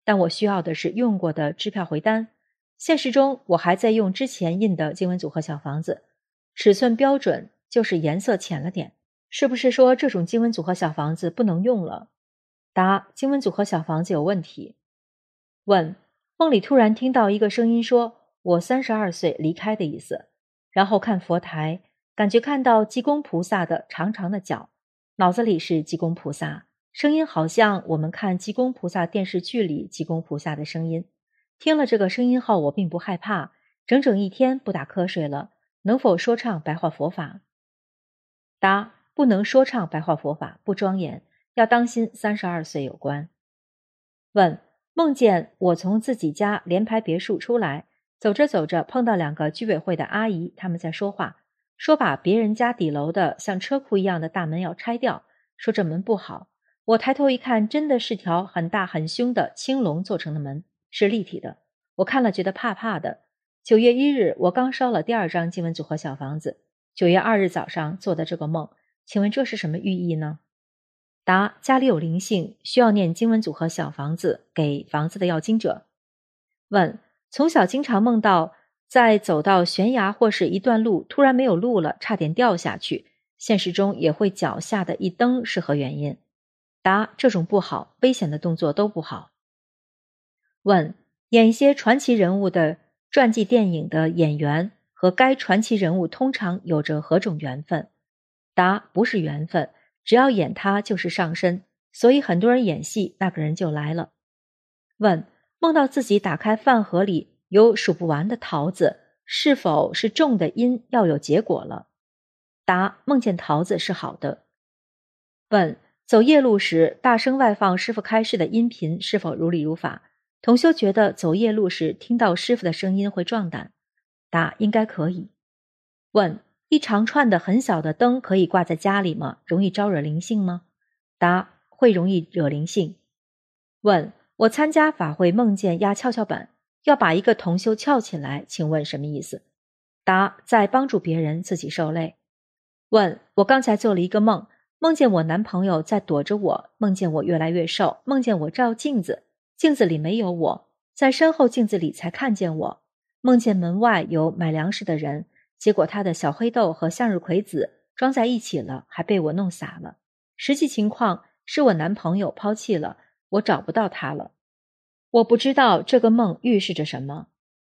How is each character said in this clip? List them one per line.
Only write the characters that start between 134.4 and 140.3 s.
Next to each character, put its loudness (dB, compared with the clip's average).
参 0
加 4
法 -4
会 2
梦 2
见 -2
压 2
跷 -4
跷 -2
板， -8
要 6
把 4
一 2
个 4
同 -2
修 0
翘 0
起 -6
来， -8
请 -4
问 -2
什 -8
么 -8
意 -6
思？ -14
答： 2